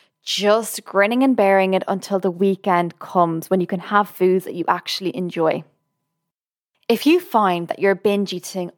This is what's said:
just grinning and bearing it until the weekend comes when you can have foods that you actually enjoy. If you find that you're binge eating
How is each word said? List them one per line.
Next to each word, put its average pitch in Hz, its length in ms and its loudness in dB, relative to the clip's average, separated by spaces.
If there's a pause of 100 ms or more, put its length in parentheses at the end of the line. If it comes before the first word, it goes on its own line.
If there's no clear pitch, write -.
(240)
just 208 640 0
grinning 220 380 2
and 262 120 4
bearing 196 380 4
it 185 140 0
until 196 320 -4
the 185 120 0
weekend 175 680 0
comes 165 500 -2
when 190 100 2
you 175 80 -2
can 180 140 -6
have 208 260 0
foods 185 380 0
that - 100 -10
you 170 140 -6
actually 175 460 -4
enjoy. 170 480 -2 (1200)
If 233 180 0
you 339 140 6
find 185 480 0
that - 120 -8
you're 196 160 2
binge 202 380 -2
eating 180 440 -8